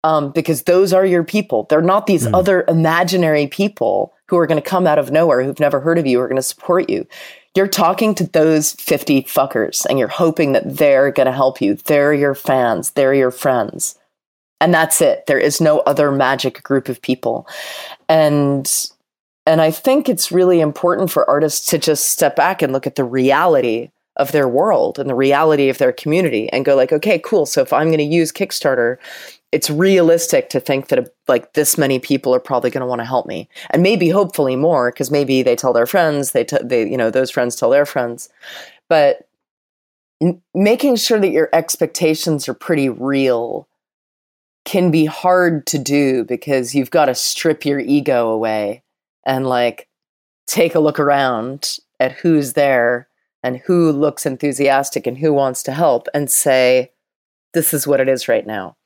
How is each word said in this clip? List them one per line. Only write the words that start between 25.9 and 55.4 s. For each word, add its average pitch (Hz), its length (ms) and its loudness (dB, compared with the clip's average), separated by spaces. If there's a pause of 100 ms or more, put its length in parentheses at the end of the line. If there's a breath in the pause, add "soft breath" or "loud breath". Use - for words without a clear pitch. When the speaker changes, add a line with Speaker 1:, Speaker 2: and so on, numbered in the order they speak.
Speaker 1:
community 151 600 -2
and 127 140 -2
go 139 100 4
like, 131 180 2
"Okay, 170 260 0
cool. 185 260 0
So 143 160 -2
if 131 120 0
I'm 156 160 2
gonna 156 140 0
use 160 280 0
Kickstarter, 127 680 -2 (540 loud breath)
it's 151 180 -2
realistic 170 800 2
to 135 100 -2
think 135 280 -4
that, 123 220 -2 (180)
like, - 260 0
this 151 240 0
many 135 220 2
people 127 340 -2
are 127 60 2
probably 127 300 -2
gonna 131 180 -4
wanna 123 180 -4
help 123 200 -2
me." - 240 -10 (220 loud breath)
And 160 120 2
maybe, 196 260 2
hopefully 165 460 0
more, 135 360 2
'cause 127 200 -6
maybe 135 300 2
they 120 140 2
tell 127 180 -2
their 117 140 2
friends, 151 440 0
they, 120 120 0
t-, 139 200 -4
they, 120 240 0
you 127 80 -6
know, 117 140 0
those 127 220 -2
friends 123 240 -4
tell 120 160 0
their 143 160 2
friends. 120 420 -8 (580 loud breath)
But 147 400 2 (920)
m-, 175 200 0 (120)
making 233 440 2
sure 220 220 0
that 190 120 2
your 156 200 2
expectations 160 960 -2
are 131 60 -6
pretty 139 360 -2
real 127 800 -2 (960)
can 180 260 0
be 156 140 2
hard 175 640 0
to 160 120 -4
do 135 440 0
because 127 520 -4
you've 135 160 -2
gotta 139 240 2
strip - 500 -4
your 143 140 -2
ego 131 500 0
away 110 520 -4 (440)
and, 131 220 -2
like, 120 400 -2 (600)
take 165 280 0
a 165 40 2
look 151 200 0
around 135 800 -2 (220)
at 131 140 -2
who's 151 400 0
there 123 540 0 (380)
and 127 200 -4
who 170 260 2
looks 147 340 -2
enthusiastic 139 800 -2
and 127 120 -4
who 156 160 0
wants 135 300 0